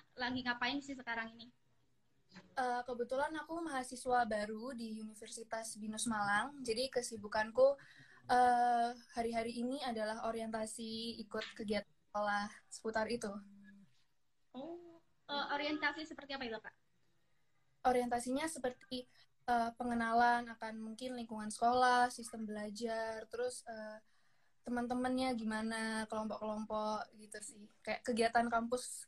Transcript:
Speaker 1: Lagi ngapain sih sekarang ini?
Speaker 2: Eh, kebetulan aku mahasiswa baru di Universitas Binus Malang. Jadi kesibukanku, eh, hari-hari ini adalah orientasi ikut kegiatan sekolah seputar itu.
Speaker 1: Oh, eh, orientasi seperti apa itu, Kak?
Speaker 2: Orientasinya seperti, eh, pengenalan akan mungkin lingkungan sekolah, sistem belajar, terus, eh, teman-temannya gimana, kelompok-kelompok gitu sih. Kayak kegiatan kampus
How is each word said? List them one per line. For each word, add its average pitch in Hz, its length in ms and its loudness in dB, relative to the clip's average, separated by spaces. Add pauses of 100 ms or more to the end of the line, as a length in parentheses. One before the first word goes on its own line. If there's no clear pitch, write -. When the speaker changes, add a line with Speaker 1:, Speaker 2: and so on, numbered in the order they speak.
(200)
Speaker 1:
Lagi 247 240 -2
ngapain 247 400 0
sih 277 80 -10
sekarang 226 400 -6
ini? 233 160 -18 (1040)
Speaker 2:
Eh, 247 320 0
kebetulan 262 480 -2
aku 320 320 -6
mahasiswa 247 640 0
baru 220 480 -4
di 220 240 -6
Universitas 226 800 -10
Binus 214 240 -4
Malang. 214 560 2
Jadi 247 320 -2
kesibukanku, 226 880 4 (480)
eh, 240 640 6 (240)
hari-hari 233 400 -2
ini 254 320 -2
adalah 220 400 -2
orientasi 226 880 -4
ikut - 400 -6
kegiatan 208 320 -2 (240)
sekolah 208 320 2 (240)
seputar 220 400 -2
itu. 226 240 -2 (1200)
Speaker 1:
Oh, 339 480 -12 (320)
eh, 285 140 0 (100)
orientasi 302 480 0
seperti 277 320 -8
apa 262 80 -4
itu, 220 160 -4
Kak? - 160 -16 (1120)
Speaker 2:
Orientasinya 247 560 2
seperti, 254 640 -6 (400)
eh, 233 220 2 (100)
pengenalan 240 640 6 (160)
akan 220 160 -6 (160)
mungkin 254 240 -6
lingkungan 220 320 -6
sekolah, 247 640 6
sistem 233 320 -8
belajar, 220 880 -4
terus, 247 320 -4
eh, 220 320 -10 (680)
teman-temannya 254 720 0
gimana, 220 720 0
kelompok-kelompok 214 960 -2 (160)
gitu 214 160 -12
sih. 208 240 -12 (240)
Kayak 214 160 -2
kegiatan 233 480 4
kampus 233 580 -2